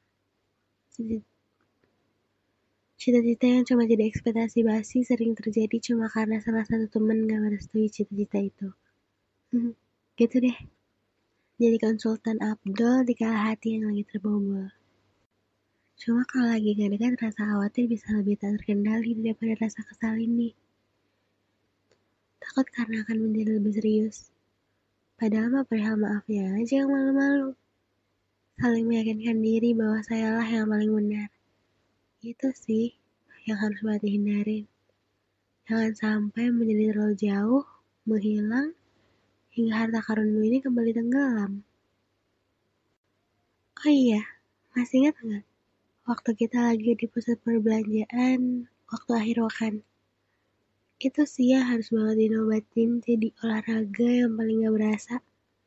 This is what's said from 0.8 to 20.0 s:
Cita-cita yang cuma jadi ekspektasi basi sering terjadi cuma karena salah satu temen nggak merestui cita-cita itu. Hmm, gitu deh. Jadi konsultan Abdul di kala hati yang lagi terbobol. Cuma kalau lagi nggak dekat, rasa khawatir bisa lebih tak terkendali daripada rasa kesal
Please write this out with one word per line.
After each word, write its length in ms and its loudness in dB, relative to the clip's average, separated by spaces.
Cita-cita 480 2
yang 160 4
cuma 240 2
jadi 240 2
ekspektasi 560 0
basi 400 0
sering 240 0
terjadi 480 -2
cuma 320 -2
karena 320 -2
salah 240 -2
satu 240 -2
temen 320 2
nggak 240 0
merestui 400 -2
cita-cita 560 -4
itu. 240 -8
Hmm, 160 -2
gitu 240 2
deh. 140 0
Jadi 240 4
konsultan 640 -2
Abdul 640 2
di 80 0
kala 400 0
hati 240 -4
yang 80 -4
lagi 160 -2
terbobol. 640 -2
Cuma 320 0
kalau 240 0
lagi 240 0
nggak 240 0
dekat, 140 0
rasa 240 -4
khawatir 400 0
bisa 240 -4
lebih 240 0
tak 240 -2
terkendali 560 0
daripada 380 -2
rasa 240 -4
kesal 320 -4